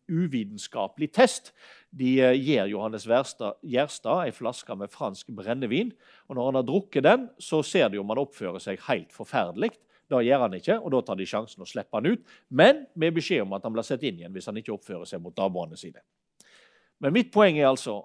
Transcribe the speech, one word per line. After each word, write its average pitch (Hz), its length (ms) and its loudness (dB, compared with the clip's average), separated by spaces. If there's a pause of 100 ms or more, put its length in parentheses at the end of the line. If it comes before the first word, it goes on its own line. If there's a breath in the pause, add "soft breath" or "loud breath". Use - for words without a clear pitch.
uvitenskapelig 131 1080 -4
test. - 320 4 (400 soft breath)
De, 131 240 0 (100)
eh, 127 140 6
gir 127 320 0
Johannes 107 400 -6
Verstad, 120 500 0
Gjerstad 143 720 -2
en - 80 -16
flaske 117 400 -8
med 101 160 -8
fransk 110 420 -10
brennevin, 123 540 -2 (400 soft breath)
og 131 80 -6
når 123 100 0
han 131 120 2
har 120 100 -2
drukket 196 340 0
den, 240 220 6 (160)
så 156 240 0
ser 135 260 2
de 101 80 -4
om 101 140 -4
han 139 80 -2
oppfører 92 400 -8
seg 98 240 -8
helt 90 260 -4
forferdelig. 107 640 -4 (340)
Da - 160 2
gjør 127 220 4
han 95 100 -2
ikke, 185 240 0
og 139 140 -4
da 123 100 2
tar 95 140 -6
de 95 100 -6
sjansen 104 380 -8
å - 20 -18
slippe 107 300 -6
han 120 160 0
ut, - 80 -6 (260 soft breath)
men 254 380 6 (100)
med 165 220 0
beskjed 151 260 0
om 95 140 -6
at 110 80 -8
han 110 80 -6
blir 113 100 -2
satt 139 240 -4
inn 85 140 -8
igjen 87 100 -16
hvis 92 160 -12
han 104 80 -8
ikke 110 220 -10
oppfører 87 320 -12
seg 90 100 -10
mot 87 160 -14
naboene 90 400 -2
sine. - 240 -18 (960 soft breath)
Men 143 160 0
mitt 247 160 2
poeng 190 300 6
er 135 80 6
altså 123 360 0